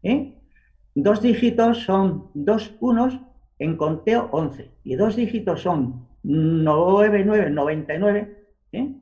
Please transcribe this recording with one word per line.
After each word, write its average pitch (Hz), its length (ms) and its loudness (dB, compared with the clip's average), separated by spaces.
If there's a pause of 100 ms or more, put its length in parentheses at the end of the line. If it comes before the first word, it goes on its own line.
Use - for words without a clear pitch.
¿eh? 269 320 -2 (600)
Dos 208 280 2
dígitos 233 600 2
son 190 500 0
dos 202 460 -2
unos 247 380 0 (400)
en 160 200 -4
conteo 160 540 -2
once, 147 380 -6 (140)
y 131 120 -6
dos 208 200 0
dígitos 202 460 -4
son 143 440 -4 (160)
nueve 165 1000 2
nueve 208 240 2
noventa 151 460 -4
y 156 40 -6
nueve, 202 460 -2 (280)
¿eh? 269 300 -6